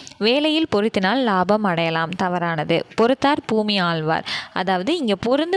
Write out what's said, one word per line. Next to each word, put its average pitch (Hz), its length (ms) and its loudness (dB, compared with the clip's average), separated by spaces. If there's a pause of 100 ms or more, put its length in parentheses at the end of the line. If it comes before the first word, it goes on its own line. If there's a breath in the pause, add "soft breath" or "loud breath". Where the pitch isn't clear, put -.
(180 loud breath)
வேலையில் 294 540 0
பொருத்தினால் 214 520 0
லாபம் 202 400 2
அடையலாம். 165 460 0
தவறானது. 170 760 -2 (160)
பொறுத்தார் 269 440 2
பூமி 214 340 0
ஆழ்வார். 160 460 0 (280 loud breath)
அதாவது 185 440 0
இங்க 226 180 -2 (100)
பொருந்து, 302 320 0